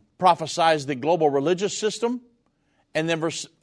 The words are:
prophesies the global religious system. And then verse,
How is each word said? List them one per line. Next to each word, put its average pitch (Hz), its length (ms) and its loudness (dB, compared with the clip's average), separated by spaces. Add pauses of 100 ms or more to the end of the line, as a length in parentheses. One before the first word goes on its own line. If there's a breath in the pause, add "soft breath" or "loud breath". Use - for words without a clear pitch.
(180)
prophesies 165 680 2
the 143 80 -4
global 156 340 2
religious 165 480 0
system. 233 440 -4 (720)
And 160 140 0
then 165 100 0
verse, 156 300 -6 (140)